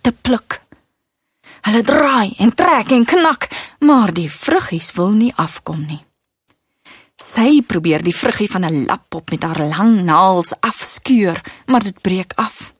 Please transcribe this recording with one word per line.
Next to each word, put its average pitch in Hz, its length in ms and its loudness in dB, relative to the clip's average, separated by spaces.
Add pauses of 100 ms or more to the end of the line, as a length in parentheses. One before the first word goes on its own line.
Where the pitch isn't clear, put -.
te 240 120 0
pluk. - 480 -4 (1040)
Hulle 220 160 2
draai 269 560 2
en 233 160 2
trek 311 400 2
en 233 100 4
knak, 320 440 0 (340)
maar 254 320 4
die 170 160 -4
vruggies 277 640 -4
wil 180 240 0
nie 240 160 2
afkom 160 480 -6
nie. 151 220 -10 (1120)
Sy 269 480 2
probeer 165 400 -2
die 175 80 -2
vruggie 202 360 -2
van 185 140 -2
'n 156 220 -2
lap - 280 -6
op 160 160 -12
met 160 120 -4
haar 165 160 -4
lang 185 440 2
naels 175 580 2
afskeur, 214 840 -2 (240)
maar 247 160 2
dit 196 180 -10
breek 185 360 -4
af. - 440 -8